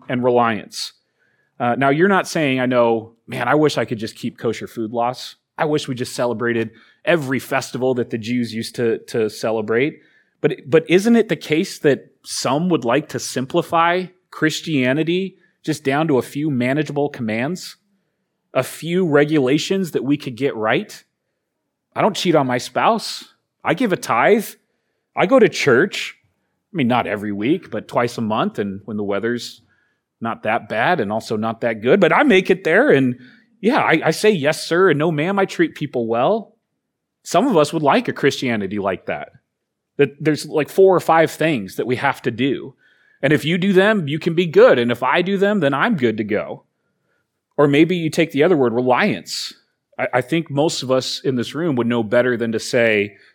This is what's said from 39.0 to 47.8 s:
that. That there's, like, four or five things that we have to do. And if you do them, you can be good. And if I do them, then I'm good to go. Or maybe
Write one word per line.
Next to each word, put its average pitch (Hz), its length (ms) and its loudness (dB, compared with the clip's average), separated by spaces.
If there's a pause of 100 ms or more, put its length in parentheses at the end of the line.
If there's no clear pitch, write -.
that. 76 240 -8 (680)
That 139 240 0
there's, 151 240 -2
like, 147 240 -2
four 190 280 6
or 151 40 0
five 160 300 4
things 139 460 -4
that 117 100 -4
we 123 100 -2
have 135 260 -2
to 127 100 -2
do. 120 420 -4 (480)
And 143 100 2
if 139 120 2
you 165 120 0
do 190 160 0
them, 190 360 2
you 151 100 -4
can 170 160 -4
be 180 120 2
good. 180 320 6
And 120 120 0
if 117 120 -4
I 147 200 2
do 190 160 -2
them, 202 220 0
then 143 120 2
I'm 180 240 0
good 117 200 0
to 117 80 -4
go. 98 400 -6 (920)
Or 143 120 4
maybe 160 280 4